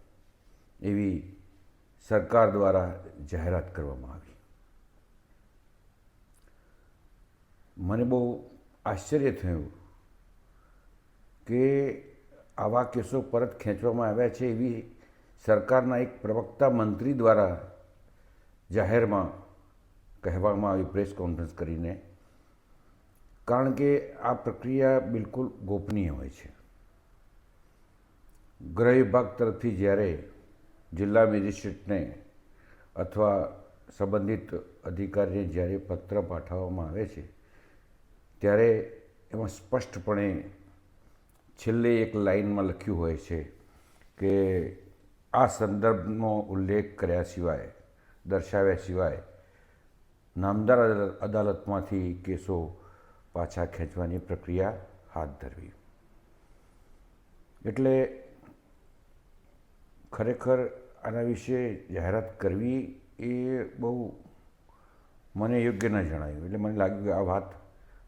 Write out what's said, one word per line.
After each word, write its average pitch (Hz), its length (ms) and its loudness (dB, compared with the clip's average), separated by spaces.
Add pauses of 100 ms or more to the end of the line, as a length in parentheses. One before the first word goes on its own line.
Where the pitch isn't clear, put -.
(840)
એવી 98 540 -2 (720)
સરકાર 110 420 6
દ્વારા 95 540 2 (280)
જાહેરાત 87 420 -2
કરવામાં 65 400 -8
આવી. - 140 -18 (3500)
મને 98 260 0
બહુ 123 460 0 (340)
આશ્ચર્ય 131 480 0
થયું 82 380 -4 (1800)
કે 135 560 2 (560)
આવા 117 260 2
કેસો 123 360 -2
પરત 123 380 -2
ખેંચવામાં 113 500 -2
આવ્યા 113 200 2
છે 127 180 -4
એવી 117 500 -2 (480)
સરકારના 123 520 4
એક 127 260 -2
પ્રવક્તા 113 480 2
મંત્રી 113 420 2
દ્વારા 107 640 4 (960)
જાહેરમાં 101 600 2 (920)
કહેવામાં 98 500 0
આવી, 95 140 0
પ્રેસ 98 300 -4
કોન્ફરન્સ 85 400 -6
કરીને, 82 480 -6 (1400)
કારણ 131 280 2
કે 143 400 2
આ 120 220 -2
પ્રક્રિયા 131 680 2
બિલકુલ 117 480 -4
ગોપનીય 101 600 -2
હોય 67 200 -8
છે. - 240 -20 (2250)
ગૃહ 117 180 6
વિભાગ 123 460 4
તરફથી 113 380 0
જ્યારે 98 520 2 (640)
જિલ્લા 101 340 6
મેજિસ્ટ્રેટને 101 920 -2 (800)
અથવા 101 560 0 (440)
સંબંધિત 101 580 -2 (300)
અધિકારીને 98 600 -2
જ્યારે 87 340 -2
પત્ર 95 420 -6
પાઠવવામાં 90 680 -6
આવે 98 180 -6
છે, - 320 -16 (1000)
ત્યારે 107 640 4 (300)
એમાં 107 160 -4
સ્પષ્ટપણે 101 1000 -4 (1080)
છેલ્લે 117 460 2
એક 110 140 -2
લાઇનમાં 101 480 2
લખ્યું 95 340 -2
હોય 82 180 0
છે 80 260 -6 (760)
કે 95 580 2 (560)
આ 127 140 6
સંદર્ભનો 107 920 0
ઉલ્લેખ 98 580 -2
કર્યા 90 240 0
સિવાય, 87 480 -4 (560)
દર્શાવ્યા 98 480 2
સિવાય 90 480 -2 (1120)
નામદાર 107 420 4
અદાલ-, 104 320 4
અદાલતમાંથી 98 1120 -2
કેસો 87 600 -6 (480)
પાછા 87 340 -4
ખેંચવાની 87 520 -6
પ્રક્રિયા 92 600 -4 (360)
હાથ 78 140 -6 (160)
ધરવી. 76 280 -14 (1900)
એટલે 131 580 2 (1900)
ખરેખર 127 560 0 (360)
આના 113 160 -4
વિશે 120 680 -2
જાહેરાત 90 520 -2
કરવી 113 600 -2 (180)
એ 123 460 -4
બહુ 120 480 -6 (1200)
મને 117 240 0
યોગ્ય 117 280 0
ન 104 140 0
જણાયું. 76 420 -6
એટલે 95 120 -6
મને 107 200 -2
લાગ્યું 101 280 0
કે 101 80 0
આ 95 80 0
વાત 98 480 -4 (400)